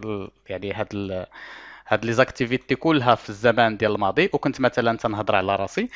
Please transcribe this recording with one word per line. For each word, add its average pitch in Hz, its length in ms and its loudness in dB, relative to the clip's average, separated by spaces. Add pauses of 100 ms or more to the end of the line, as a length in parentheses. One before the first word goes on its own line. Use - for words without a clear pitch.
ال-، 101 260 -8 (180)
يعني 95 240 -8
هاد 107 220 -6
ال-، 95 320 -6 (640)
هاد 110 160 0
لي 117 80 -2
زاكتيفيتي 127 640 0
كلها 127 400 4
في - 140 -4
الزمان 110 480 2
ديال 104 180 2
الماضي، 104 380 2
وكنت 139 280 -2
مثلا 117 360 2
تنهضر 107 400 0
على 98 200 2
راسي، 185 400 -4